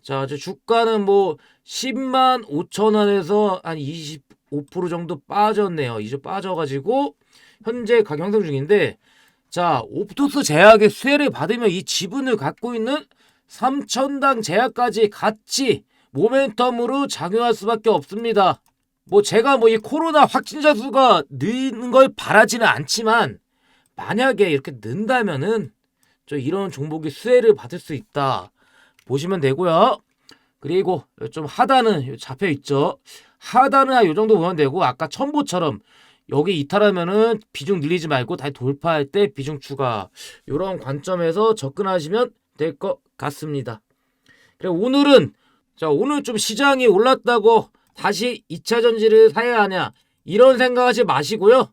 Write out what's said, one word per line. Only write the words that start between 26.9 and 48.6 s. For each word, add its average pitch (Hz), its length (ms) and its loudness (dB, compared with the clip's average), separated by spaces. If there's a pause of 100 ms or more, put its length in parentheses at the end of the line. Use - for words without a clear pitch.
수혜를 226 460 4
받을 147 240 -16
수 - 140 -14
있다 120 580 -4 (540)
보시면 165 360 -4
되고요. 170 580 2 (600)
그리고 180 440 -2 (280)
좀 156 140 -10
하단은 220 720 0
잡혀 156 320 -8
있죠. 143 480 -2 (400)
하단은 269 580 2
한 226 120 4
요 151 80 -2
정도 220 220 2
보면 170 180 -2
되고, 151 280 0
아까 135 240 -2
첨보처럼 233 720 -4 (520)
여기 156 280 0
이탈하면은 202 800 0 (140)
비중 175 260 -4
늘리지 165 280 -4
말고 139 300 -4
다시 139 160 -8
돌파할 143 520 -4
때 202 220 -2
비중 139 320 -10
추가, 123 500 -6 (380)
요런 180 320 -6
관점에서 170 760 -2
접근하시면 190 800 -4 (260)
될 156 200 -4
것 - 220 -6 (180)
같습니다. 139 640 -10 (760)
그리고 180 180 -4
오늘은, 262 580 4 (420)
자, 160 140 -6
오늘 254 340 0
좀 233 140 -6
시장이 254 500 2
올랐다고 226 840 4 (260)
다시 202 540 -4
이 165 140 -12